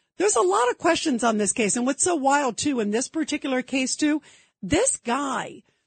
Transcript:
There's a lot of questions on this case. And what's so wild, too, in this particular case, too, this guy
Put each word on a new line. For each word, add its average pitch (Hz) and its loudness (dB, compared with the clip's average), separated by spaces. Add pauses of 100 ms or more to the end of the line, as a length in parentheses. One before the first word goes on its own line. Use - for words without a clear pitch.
(180)
There's 403 2
a 453 4
lot 415 4
of - -4
questions 320 0
on 226 2
this 208 0
case. 208 0
And 240 -2
what's 277 0
so 349 2
wild, 269 2
too, 277 -2
in 208 0
this 226 -2
particular 294 -2
case, 262 -4
too, 302 0 (400)
this 339 2
guy 240 -4 (240)